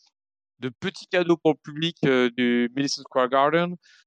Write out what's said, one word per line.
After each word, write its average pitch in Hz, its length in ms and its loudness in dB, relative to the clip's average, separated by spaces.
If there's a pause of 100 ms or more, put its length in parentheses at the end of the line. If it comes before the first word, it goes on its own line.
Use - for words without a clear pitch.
(600)
de 127 80 -8 (100)
petit - 260 -10
cadeau 170 320 0
pour 156 140 2
le 139 120 -2
public, 156 420 -8
euh, 127 300 2
du 120 400 0
Madison 139 280 -4
Square 127 260 -2
Garden. 151 460 2 (320)